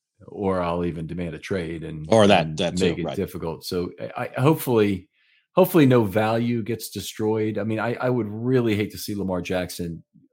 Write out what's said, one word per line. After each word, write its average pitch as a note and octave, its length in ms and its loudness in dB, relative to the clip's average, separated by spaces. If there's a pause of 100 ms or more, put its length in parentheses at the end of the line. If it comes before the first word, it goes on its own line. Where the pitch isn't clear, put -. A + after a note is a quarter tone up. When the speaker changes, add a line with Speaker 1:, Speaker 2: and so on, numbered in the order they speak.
(260)
Speaker 1:
Or F#2+ 340 -2
I'll F2 240 -2
even E2 220 -4
demand E2+ 280 -8
a D#2 40 -12
trade E2 460 -6
and, D#2 240 -10
Speaker 2:
Or G#2+ 180 8
that, F2+ 200 6
Speaker 1:
and D#2 120 -6
Speaker 2:
that F2+ 180 -2
too, F#2 140 2
Speaker 1:
make D#2+ 80 -2
it E2+ 60 -4
Speaker 2:
right. C#2+ 120 -6
Speaker 1:
difficult. E2 480 -8
So F2+ 260 -4 (260)
I, B2 200 -6
I, C3 40 -2
hopefully, A#2 680 2 (460)
hopefully F3+ 320 6
no B2 180 6
value A2+ 580 0
gets G#2+ 280 -8
destroyed. G#2+ 680 -2
I G2+ 60 -4
mean, A2 140 -2
I, A2+ 160 -2
I B2+ 160 -2
would A#2 180 -2
really A#2 460 0
hate G#2 180 0
to F2+ 60 -14
see - 160 -8
Lamar F#2 280 -2
Jackson F2 600 -6 (300)